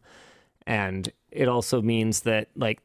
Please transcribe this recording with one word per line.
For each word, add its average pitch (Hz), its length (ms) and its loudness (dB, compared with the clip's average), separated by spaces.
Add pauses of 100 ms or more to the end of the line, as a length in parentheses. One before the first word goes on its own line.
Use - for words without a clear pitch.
(640)
And 95 460 -2 (220)
it 131 160 2
also 123 340 0
means 110 380 2
that, 110 360 0
like, 110 280 -2